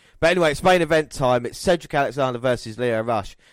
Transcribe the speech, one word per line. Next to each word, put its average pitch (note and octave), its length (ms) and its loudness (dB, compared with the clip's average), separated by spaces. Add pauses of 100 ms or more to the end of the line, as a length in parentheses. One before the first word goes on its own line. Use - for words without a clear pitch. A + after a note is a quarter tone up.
(200)
But E3 120 4
anyway, E3+ 180 2
it's C#3 120 -4
main F#3 200 4
event D#3 280 0
time. B2 360 0
It's - 100 -12
Cedric - 380 -2
Alexander C3 440 -2
versus A#2 400 -4
Lio A#2+ 220 0
Rush. A2 380 -4 (140)